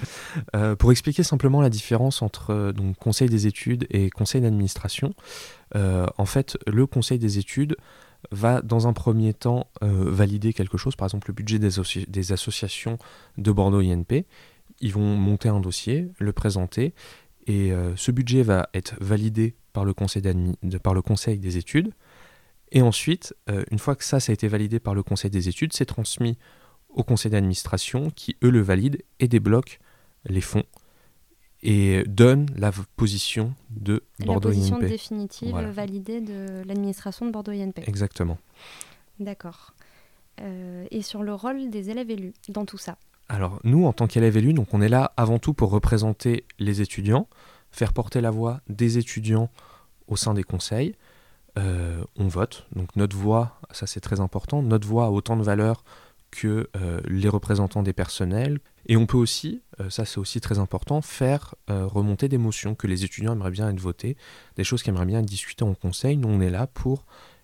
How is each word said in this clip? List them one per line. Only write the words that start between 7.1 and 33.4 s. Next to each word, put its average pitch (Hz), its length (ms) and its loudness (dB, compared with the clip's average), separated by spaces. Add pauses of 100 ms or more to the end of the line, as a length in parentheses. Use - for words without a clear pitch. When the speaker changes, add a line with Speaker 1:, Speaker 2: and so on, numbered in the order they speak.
Speaker 1:
des 104 220 0
études 139 360 -2 (560)
va, 113 300 2
dans 113 260 2
un 117 60 2
premier 110 400 2
temps, 123 340 -2 (140)
euh, 98 280 2
valider 101 440 2
quelque 95 240 -2
chose, - 180 -2
par 98 120 -4
exemple 101 200 -6
le 98 60 -8
budget 107 260 -2
des 98 200 2
associ-, 95 280 -4
des 95 240 -4
associations 107 680 -4 (380)
de 101 140 2
Bordeaux 98 300 4
I 92 80 4
N 87 160 0
P. 143 220 0 (540)
Ils 104 120 -2
vont 104 240 2
monter 101 320 2
un 104 100 2
dossier, 117 500 -2 (100)
le 104 120 0
présenter, 101 640 -2 (540)
et, 98 260 2
euh, 90 220 0
ce - 160 -2
budget 123 320 2
va 95 300 2
être 95 280 -6
validé 110 540 0 (160)
par 98 140 -2
le 98 80 2
conseil 98 300 -2
d'admi-, 90 400 0
de, 92 160 -4
par 95 160 2
le 92 80 2
conseil 107 340 0
des 92 200 -4
études. 175 360 0 (800)
Et 135 100 6
ensuite, 127 540 0 (120)
euh, 101 220 -2
une 107 80 -2
fois 139 180 0
que - 80 -10
ça, 139 160 2
ça 123 120 0
a - 20 4
été 107 140 0
validé 107 320 0
par 101 160 -2
le 98 80 0
conseil 98 260 -2
des 95 200 0
études, 160 220 -2
c'est - 140 -2
transmis 117 520 -2 (520)
au - 140 -2
conseil 113 280 2
d'administration 101 800 0
qui, - 340 -10
eux, 123 60 8
le 123 100 6
valident 101 380 2 (220)
et 127 80 4
débloquent 113 500 2 (480)
les 95 160 0
fonds - 220 -2 (960)
et 98 460 4
donnent 123 480 6
la 104 160 0
v-, 98 100 -8 (140)
position 107 580 -2 (160)